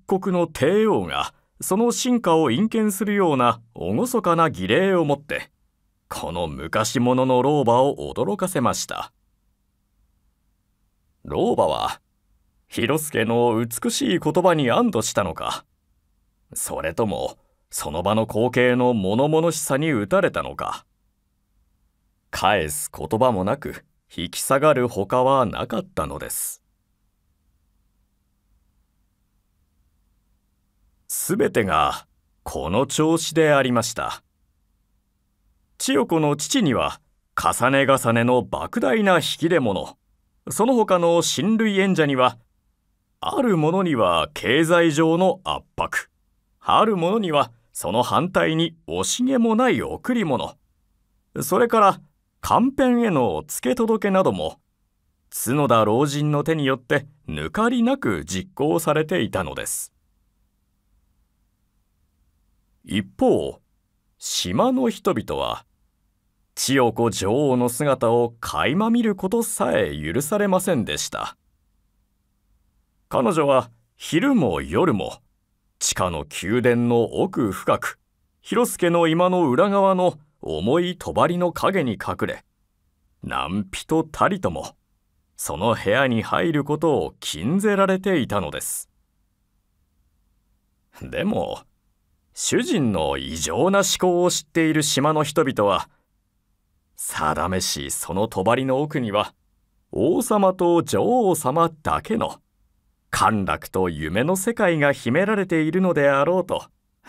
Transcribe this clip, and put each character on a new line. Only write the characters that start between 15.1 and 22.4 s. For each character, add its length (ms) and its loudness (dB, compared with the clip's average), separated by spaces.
た 100 0
の 100 -4
か、 320 -8
そ 280 -8
れ 120 -4
と 120 0
も、 320 -4
そ 220 -10
の 120 -6
場 120 2
の 100 0
光 260 0
景 240 4
の 180 2
物 340 2
々 240 2
し 100 -6
さ 160 -2
に 140 0
打 160 -2
た 140 2
れ 100 2
た 120 -4
の 120 -10
か、 300 -8
返 380 0